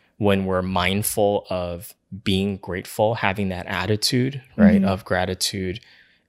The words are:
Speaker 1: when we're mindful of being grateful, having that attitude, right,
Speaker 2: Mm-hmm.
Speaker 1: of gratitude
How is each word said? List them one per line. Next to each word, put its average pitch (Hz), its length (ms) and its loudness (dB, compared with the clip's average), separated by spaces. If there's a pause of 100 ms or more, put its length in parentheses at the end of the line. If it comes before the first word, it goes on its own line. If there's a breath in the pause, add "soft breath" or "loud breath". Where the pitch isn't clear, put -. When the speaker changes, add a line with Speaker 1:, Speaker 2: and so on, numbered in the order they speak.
(180)
Speaker 1:
when 98 280 4
we're 92 180 0
mindful 98 840 0
of 87 440 -6 (300)
being 98 340 0
grateful, 107 580 -2
having 98 340 -2
that 90 180 -6
attitude, 123 720 -2 (140)
right, 104 260 6
Speaker 2:
Mm-hmm. 98 80 2
Speaker 1:
of 95 160 -2
gratitude 92 760 -2 (500 soft breath)